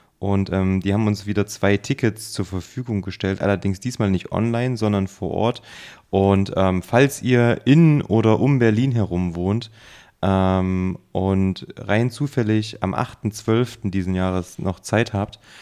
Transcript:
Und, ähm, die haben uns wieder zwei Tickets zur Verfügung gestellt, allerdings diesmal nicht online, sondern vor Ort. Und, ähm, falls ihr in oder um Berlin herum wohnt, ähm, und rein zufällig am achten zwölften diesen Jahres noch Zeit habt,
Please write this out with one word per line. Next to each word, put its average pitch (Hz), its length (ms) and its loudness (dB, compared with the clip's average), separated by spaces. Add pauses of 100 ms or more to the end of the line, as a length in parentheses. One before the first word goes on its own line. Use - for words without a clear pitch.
(180)
Und, 98 340 -2
ähm, 95 300 0
die 98 100 -2
haben 107 140 0
uns 98 180 -2
wieder 101 220 -2
zwei 101 320 0
Tickets - 540 -4
zur 98 120 -4
Verfügung 104 560 -6
gestellt, 95 400 -6
allerdings 98 400 -2
diesmal 113 300 -2
nicht 92 200 -2
online, 117 460 -2
sondern 104 320 0
vor - 220 -8
Ort. 107 320 -2 (480)
Und, 98 440 2
ähm, 92 280 0
falls 135 400 2
ihr 120 420 2
in 151 380 6
oder 110 380 2
um 135 180 2
Berlin 120 340 2
herum 90 420 0
wohnt, 98 360 -2 (560)
ähm, 92 680 0 (160)
und 95 540 0 (100)
rein 113 340 -2
zufällig 110 720 -2
am 95 120 -2
achten - 360 -6
zwölften 113 600 -2
diesen 92 240 -2
Jahres 92 440 -4
noch 95 220 -6
Zeit 113 320 -2
habt, 101 260 -6 (240)